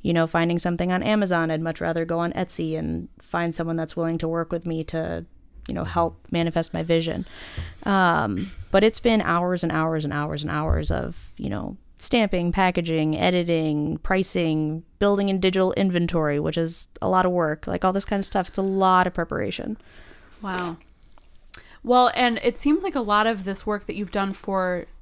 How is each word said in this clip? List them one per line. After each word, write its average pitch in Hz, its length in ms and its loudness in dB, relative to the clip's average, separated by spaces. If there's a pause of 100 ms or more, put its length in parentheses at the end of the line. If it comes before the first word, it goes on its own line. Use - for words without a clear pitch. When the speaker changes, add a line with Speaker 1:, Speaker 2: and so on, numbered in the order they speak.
Speaker 1:
you 185 100 0
know, 165 140 4
finding 170 320 2
something 175 340 0
on 180 120 0
Amazon, 180 480 2
I'd 160 100 0
much 165 180 -4
rather 165 240 -2
go 165 140 -2
on 170 160 -2
Etsy 160 440 -4
and 160 320 -4 (120)
find 170 320 -2
someone 165 220 -4
that's 160 200 -6
willing 165 220 -2
to 160 100 -4
work 165 240 -2
with 170 140 -4
me 160 200 -4
to, 165 380 -6 (440)
you - 80 -6
know, - 80 -4
help 165 340 -2 (140)
manifest 165 420 0
my 165 80 -4
vision. 165 460 0 (560)
Um, 175 680 2 (200)
but 196 120 6
it's 220 160 4
been 226 220 4
hours 175 420 0
and 165 80 0
hours 160 320 0
and 143 80 -2
hours 147 300 -4
and 151 100 -6
hours 156 380 0
of, - 480 -4
you - 120 -6
know, - 280 -6 (240)
stamping, 185 500 2
packaging, 165 640 2
editing, 160 840 0
pricing, 160 840 0 (140)
building 202 320 4
in 190 100 2
digital 185 340 4
inventory, 170 680 2
which 156 180 -2
is 165 300 -2 (120)
a - 80 -2
lot 185 200 4
of 180 40 2
work, 160 360 0
like, 185 180 -2
all 185 80 2
this 196 120 0
kind 196 140 0
of 196 60 -4
stuff. 185 220 0
It's - 100 -8
a 196 60 0
lot 190 420 4
of 180 80 -4
preparation. - 640 -4 (640)
Speaker 2:
Wow. 180 360 -6 (1040)
Well, 247 320 6
and 240 260 2
it 233 160 0
seems 302 240 2
like 370 140 -4
a 269 60 0
lot 208 260 2
of 214 160 -2
this 196 240 -6
work 208 180 -4
that - 100 -8
you've 202 140 -6
done 196 240 -2
for 185 540 -2 (140)